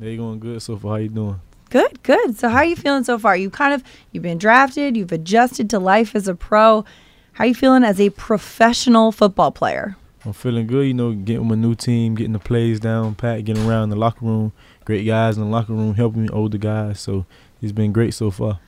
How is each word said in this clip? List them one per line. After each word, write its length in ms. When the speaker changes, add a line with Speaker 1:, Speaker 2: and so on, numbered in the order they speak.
Speaker 1:
Day 160
going 240
good 220
so 160
far. 140
How 40
you 140
doing? 300
Speaker 2:
Good, 320
good. 360
So 100
how 100
are 60
you 120
feeling 280
so 140
far? 180
You 140
kind 240
of, 100
you've 100
been 160
drafted, 580
you've 160
adjusted 580
to 80
life 380
as 100
a 80
pro. 500
How 100
are 40
you 60
feeling 300
as 160
a 100
professional 1000
football 400
player? 440
Speaker 1:
I'm 80
feeling 340
good, 200
you 80
know, 180
getting 340
my 80
new 200
team, 400
getting 180
the 80
plays 400
down 340
pat, 300
getting 240
around 220
the 60
locker 280
room, 280
great 200
guys 320
in 80
the 40
locker 260
room, 200
helping 280
me, 80
older 280
guys. 420
So 240
it's 100
been 200
great 220
so 160
far. 380